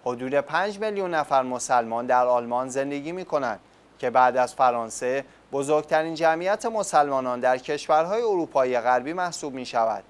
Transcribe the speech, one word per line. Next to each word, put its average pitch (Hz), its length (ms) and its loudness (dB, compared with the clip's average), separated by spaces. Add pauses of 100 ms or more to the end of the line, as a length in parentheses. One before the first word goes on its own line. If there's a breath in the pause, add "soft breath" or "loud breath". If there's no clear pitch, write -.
حدود 127 280 -4
پنج 160 460 -2
میلیون 202 340 -4
نفر 143 280 2
مسلمان 120 640 -2
در 123 200 4
آلمان 123 440 0
زندگی 143 420 -4
می‌کنند 139 480 -4 (400 soft breath)
که 127 100 -2
بعد 127 280 4
از 123 180 0
فرانسه 127 720 0 (260 loud breath)
بزرگترین 151 640 0
جمعیت 170 500 0
مسلمانان 147 720 0
در 127 180 2
کشورهای 160 640 0
اروپای 147 580 0
غربی 127 340 0
محسوب 175 400 -6
می‌شود. 113 560 -2